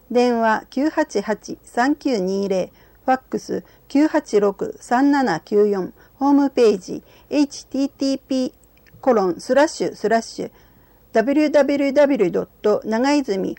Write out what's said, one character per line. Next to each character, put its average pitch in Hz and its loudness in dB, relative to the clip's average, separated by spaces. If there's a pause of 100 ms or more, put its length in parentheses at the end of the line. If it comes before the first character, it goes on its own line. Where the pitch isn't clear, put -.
電 240 2
話 220 0
九 285 -2
八 302 -2
八 - -6
三 269 -2
九 247 -2
二 196 -4
零。 185 -4 (340)
フ 262 0
ァ 254 4
ッ 262 0 (100)
ク 214 -4
ス - -8 (240)
九 294 2
八 294 0
六 196 -2
三 269 0
七 247 0
九 208 0
四。 196 -2 (220)
ホ 269 0
ー 285 4
ム 277 4
ペ 233 4
ー 196 0
ジ、 - -12 (260)
エ 277 0
イ 277 2
チ - -20
テ 262 -8
ィ 277 0
ー - -2
テ - -8
ィ 269 0
ー 269 -8
ピ 262 -4
ー - -10 (480)
コ 262 2
ロ 196 2
ン 170 -4
ス 254 -2
ラ 277 6
ッ 320 2
シ - -8
ュ - -6
ス - -4
ラ 226 2
ッ 226 -6
シ - -12
ュ - -14 (640)
ダ 220 2
ブ 269 0
リ 302 2
ュ 285 -2
ダ 294 4
ブ 285 0
リ 277 0
ュ - -4
ダ 277 4
ブ 277 0
リ 196 2
ュ 170 -2
ド 185 -2
ッ - -10 (120)
ト 208 0
長 233 0
泉 196 -2